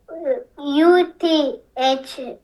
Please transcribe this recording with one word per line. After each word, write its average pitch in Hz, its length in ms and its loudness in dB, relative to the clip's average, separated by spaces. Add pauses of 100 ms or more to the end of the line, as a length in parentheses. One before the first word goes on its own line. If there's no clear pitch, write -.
உ-, 294 360 -6 (140)
யூ 320 480 4 (140)
டி 311 420 0 (140)
எச் 262 460 -2 (240)